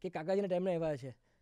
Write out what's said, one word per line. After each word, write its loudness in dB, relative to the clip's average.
કે -6
કાકાજીના 0
ટાઈમના 2
એવા 0
છે, -10